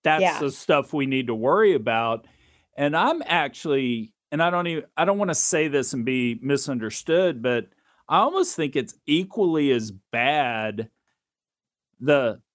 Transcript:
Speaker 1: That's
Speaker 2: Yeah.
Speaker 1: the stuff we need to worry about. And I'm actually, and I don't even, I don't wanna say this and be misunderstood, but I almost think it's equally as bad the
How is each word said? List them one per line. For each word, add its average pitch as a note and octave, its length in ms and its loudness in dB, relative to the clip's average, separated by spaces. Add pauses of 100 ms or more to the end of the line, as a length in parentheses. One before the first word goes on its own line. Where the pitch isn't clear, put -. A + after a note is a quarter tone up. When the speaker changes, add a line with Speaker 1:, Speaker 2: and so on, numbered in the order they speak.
Speaker 1:
That's E3 220 4
Speaker 2:
Yeah. D#3+ 120 0
Speaker 1:
the C#3+ 140 -2
stuff D3 420 0
we C#3 120 0
need C3 220 -2
to A#2 80 -2
worry E3+ 380 4
about. A2+ 520 0 (500)
And D3 200 0
I'm D4 300 0
actually, C3+ 880 -2 (180)
and D3+ 100 0
I E3+ 80 2
don't F3 180 -2
even, D#3+ 160 -4 (120)
I D#3 100 2
don't G3+ 120 0
wanna F#3+ 180 0
say D#3+ 320 0
this C#3 260 0
and A#2+ 120 -4
be B2 360 0
misunderstood, C#3 1000 -2
but A#2+ 260 -2 (400)
I D#3 120 4
almost F4 360 0
think D3 200 -4
it's B2+ 180 -4 (120)
equally E3 680 0
as A2+ 200 0
bad A2+ 1000 -2 (1080)
the C3 400 2 (140)